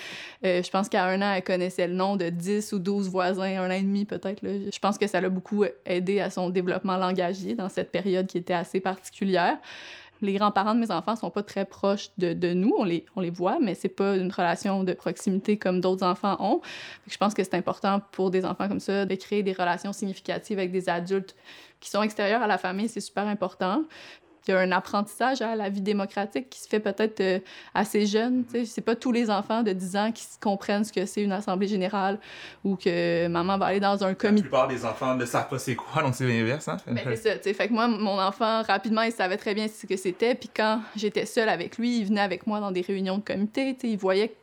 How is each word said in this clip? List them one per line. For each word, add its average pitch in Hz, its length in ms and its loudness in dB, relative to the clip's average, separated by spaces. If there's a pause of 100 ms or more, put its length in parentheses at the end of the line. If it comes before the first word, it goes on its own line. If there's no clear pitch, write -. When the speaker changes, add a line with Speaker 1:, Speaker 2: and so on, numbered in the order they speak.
(440)
Speaker 1:
Euh, 180 200 2
je - 80 -12
pense 196 180 0
qu'à 196 160 4
un 190 160 2
an, 202 140 2
elle 185 80 0
connaissait 185 440 0
le 175 60 -2
nom 190 220 2
de 175 140 0
dix 196 440 -2
ou 208 60 0
douze 196 300 0
voisins, 190 520 0
un 185 60 0
an 185 60 0
et 190 80 0
demi 202 240 0
peut-être, 196 360 -6
là. 196 80 -4 (240)
Je - 60 -12
pense 202 180 2
que 202 80 0
ça 185 160 0
l'a 185 80 2
beaucoup 190 360 0 (200)
aidé 185 340 2
à 185 120 0
son 180 180 -2
développement 185 480 0
langagier 185 560 0
dans 196 160 -4
cette - 220 -4
période 185 340 2
qui 180 140 -4
était 175 140 -2
assez 175 260 -2
particulière. 190 800 0 (600)
Les 196 120 2
grands-parents 202 400 4
de 233 60 4
mes 226 120 0
enfants 190 260 0
sont 185 120 -6
pas 202 140 -2
très 196 220 -4
proches 202 420 0 (100)
de, 175 140 0
de 175 220 0
nous. 190 240 4
On 254 80 2
les, 170 200 0 (120)
on - 20 -2
les 175 100 -2
voit, 175 320 0
mais 190 140 2
c'est - 140 -4
pas 196 260 0
une 185 160 0
relation 190 540 0
de 190 80 0
proximité 196 640 0
comme 185 240 0
d'autres 185 240 2
enfants 190 340 0
ont. 262 220 2
Fait - 480 -16
que - 40 -12
je - 40 -8
pense 208 160 2
que 208 100 0
c'est 185 120 -2
important 196 460 0 (120)
pour 190 180 0
des 185 140 2
enfants 196 240 -2
comme 190 100 -2
ça 196 260 0
de 190 100 -2
créer 208 280 -2
des 190 100 0
relations 180 380 -2
significatives 190 640 -6
avec 185 140 -2
des 185 160 -2
adultes 180 480 -2 (460)
qui - 80 -16
sont 202 120 0
extérieurs 214 400 2
à 220 60 2
la 196 100 4
famille. 190 300 -2
C'est 208 140 -8
super 202 260 -4
important. 202 560 -2 (600)
Il - 60 2
y - 20 4
a 185 60 6
un 185 140 4
apprentissage 220 680 0
à 226 140 -2
la 208 140 -2
vie 202 100 -2
démocratique 202 680 -2
qui - 100 -18
se - 80 -16
fait 214 140 0
peut-être, 214 400 0
euh, 185 180 2 (340)
assez 208 320 2
jeune. 233 380 2
Tu - 80 -10
sais, 240 140 -2
c'est 226 160 -6
pas 226 120 2
tous 233 200 0
les 233 160 2
enfants 214 340 2
de 214 80 2
dix 185 240 -4
ans 214 160 2
qui - 100 -12
s-, - 200 -16
comprennent 202 420 0
ce 208 80 -4
que 185 140 0
c'est 208 180 -2
une 202 80 0
assemblée 196 340 0
générale 196 540 0 (460)
ou 196 100 2
que 170 540 2
maman 175 280 0
va 185 100 2
aller 190 120 2
dans 196 240 2
un 190 100 2
comité. 208 280 4
Speaker 2:
La - 80 -4
plupart 135 180 4
des 123 160 -4
enfants 127 320 0
ne 123 80 0
savent 123 240 -2
pas 135 120 -4
c'est 123 160 -2
quoi, - 260 -2
donc 131 140 2
c'est 127 120 0
l'inverse, 120 400 2
hein ? 160 80 -4 (100)
Speaker 1:
Ben, 233 200 -2
c'est 226 100 -2
ça, 214 220 0
tu - 60 -12
sais. 202 100 0
Fait 202 160 -2
que 240 40 0
moi, 226 140 2
mon 202 320 0
enfant, 220 440 2
rapidement, 214 400 2
il 226 100 0
savait 190 240 0
très 208 160 -2
bien 214 160 0
ce 214 180 -12
que 185 80 0
c'était. 202 400 0
Puis - 180 -10
quand 220 280 2 (160)
j'étais 202 280 -2
seule 220 220 0
avec 175 300 -2
lui, 240 220 0
il 202 80 0
venait 208 120 2
avec 190 260 0
moi 214 140 -2
dans 202 120 -4
des 180 100 0
réunions 190 380 -2
de 208 40 -4
comité. 233 520 -2
Tu 254 120 -6
sais, 226 60 0
il 208 40 0
voyait 190 460 2